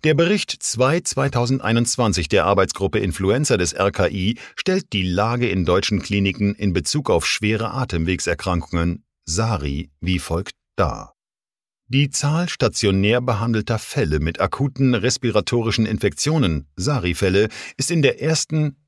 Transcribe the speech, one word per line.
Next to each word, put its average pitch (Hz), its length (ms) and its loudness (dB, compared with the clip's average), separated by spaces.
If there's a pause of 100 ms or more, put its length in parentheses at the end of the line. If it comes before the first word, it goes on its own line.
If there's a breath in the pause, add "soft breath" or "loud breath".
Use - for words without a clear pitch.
Der 156 100 4
Bericht 170 360 2 (100)
zwei 131 400 0
zweitausendeinundzwanzig 120 1300 0
der 92 160 4
Arbeitsgruppe 98 560 2
Influenza 101 560 2
des 90 160 0
R 98 180 2
K 92 180 2
I 98 300 -2 (180 loud breath)
stellt - 360 -4
die 98 100 0
Lage 110 460 0
in 92 160 0
deutschen 92 360 2
Kliniken 101 540 0
in 101 180 -2
Bezug 95 380 -2
auf 85 160 2
schwere 107 460 -2
Atemwegserkrankungen, 85 1300 -2 (200)
sari, 82 680 -4 (100)
wie 90 180 0
folgt 82 360 -6 (220)
dar. - 380 -2 (760)
Die 139 200 2
Zahl 160 400 -2
stationär 104 720 0
behandelter 113 560 -2
Fälle 78 420 -2
mit 80 220 -2
akuten 131 520 0
respiratorischen 113 920 0
Infektionen, 104 800 0 (100)
sari-Fälle, 98 720 2 (300 loud breath)
ist - 120 -2
in 165 120 2
der 135 180 2
ersten 151 560 -2 (120)